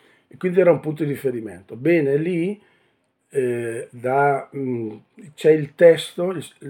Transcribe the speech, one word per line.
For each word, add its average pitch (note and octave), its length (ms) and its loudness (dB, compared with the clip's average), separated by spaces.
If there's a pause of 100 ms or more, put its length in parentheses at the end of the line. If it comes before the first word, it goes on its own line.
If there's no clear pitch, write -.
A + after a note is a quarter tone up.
(280)
e - 80 -20
quindi F#3 240 0
era F3 100 6
un D3 100 2
punto D3+ 220 -6
di D3 80 -2
riferimento. A2+ 640 -6
Bene, C#3+ 420 0
lì, F3 460 -4 (680)
eh, A#2+ 600 -6
da, C3+ 640 -2
mm, B2 360 -6 (440)
c'è - 160 2
il D#3 240 0
testo, F3 560 4
il, E3 160 -10 (240)